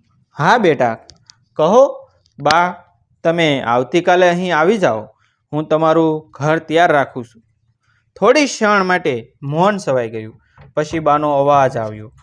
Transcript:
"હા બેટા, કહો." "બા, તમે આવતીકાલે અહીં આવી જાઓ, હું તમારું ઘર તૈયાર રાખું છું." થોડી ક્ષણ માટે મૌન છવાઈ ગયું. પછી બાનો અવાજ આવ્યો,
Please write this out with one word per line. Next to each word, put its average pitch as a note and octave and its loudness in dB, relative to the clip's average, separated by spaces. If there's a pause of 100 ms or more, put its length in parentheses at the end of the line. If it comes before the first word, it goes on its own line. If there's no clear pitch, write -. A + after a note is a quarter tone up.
(380)
"હા F#3+ 2
બેટા, C3 0 (580)
કહો." G#3+ 2 (340)
"બા, F3 2 (500)
તમે E3 0
આવતીકાલે E3+ 2
અહીં F3 -2
આવી F3+ 2
જાઓ, A2 -2 (440)
હું D#3 -6
તમારું D#3+ 0
ઘર D#3 -2
તૈયાર D#3+ 2
રાખું C3 -2
છું." - -20 (760)
થોડી C#4 2
ક્ષણ G#3 0
માટે E3+ -4 (100)
મૌન E3 0 (120)
છવાઈ B2 -2
ગયું. A2 -12 (340)
પછી D3+ -4
બાનો D3 0
અવાજ C#3 2
આવ્યો, G#2+ -10 (100)